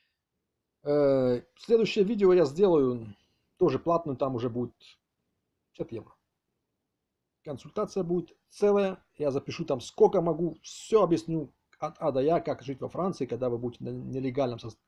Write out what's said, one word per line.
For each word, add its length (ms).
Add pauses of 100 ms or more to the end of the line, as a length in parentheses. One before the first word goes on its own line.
(840)
Э, 600 (140)
следующее 480
видео 280
я 120
сделаю 600 (500)
тоже 220
платным, 380
там 180
уже 140
будет 260 (1000)
пятьдесят 200
евро. 220 (1300)
Консультация 600
будет 340 (140)
целая, 540 (100)
я 160
запишу 340
там 160
сколько 400
могу, 420
все 400
объясню 500 (260)
от 200
А 120
до 100
Я, 200
как 220
жить 180
во 80
Франции, 380
когда 240
вы 80
будете 260
на 60
нелегальном 680
сос-, 300